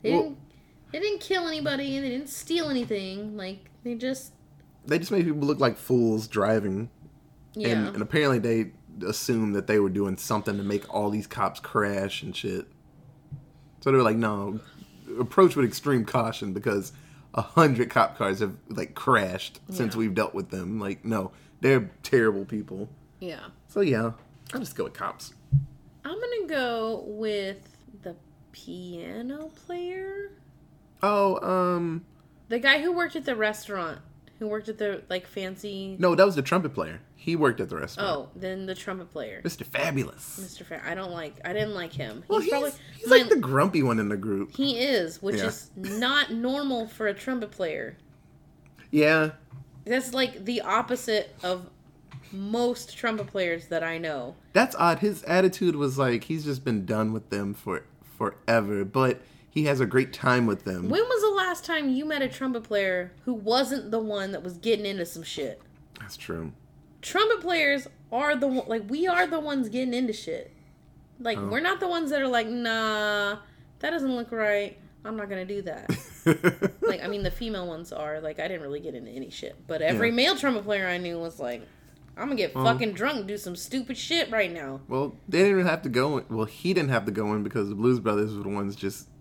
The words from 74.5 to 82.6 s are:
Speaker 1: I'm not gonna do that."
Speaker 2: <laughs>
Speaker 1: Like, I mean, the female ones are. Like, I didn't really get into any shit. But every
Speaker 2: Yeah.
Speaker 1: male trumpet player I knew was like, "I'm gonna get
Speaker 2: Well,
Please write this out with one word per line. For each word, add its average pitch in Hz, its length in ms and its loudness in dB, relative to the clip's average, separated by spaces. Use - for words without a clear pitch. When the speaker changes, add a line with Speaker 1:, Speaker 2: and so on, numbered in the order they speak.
Speaker 1:
I'm 220 140 -6
not 208 100 -6
gonna 190 180 -6
do 196 180 -6
that." 156 260 -8
Speaker 2:
<laughs> 175 480 2
Speaker 1:
Like, 202 200 0
I 180 40 -6
mean, 202 160 -4
the 185 80 -2
female 208 360 -6
ones 165 240 -10
are. 151 300 -6
Like, 156 180 -8
I 160 80 -4
didn't 175 140 -6
really 143 180 -8
get 143 140 -10
into 123 160 -12
any 127 220 -10
shit. - 240 -12
But 160 160 -4
every 220 280 4
Speaker 2:
Yeah. 233 60 0
Speaker 1:
male 285 200 4
trumpet 254 280 0
player 202 240 0
I 175 120 0
knew 170 180 -6
was 165 220 -8
like, 120 240 -6
"I'm 226 100 -8
gonna 277 100 -2
get 190 180 0
Speaker 2:
Well, 131 120 0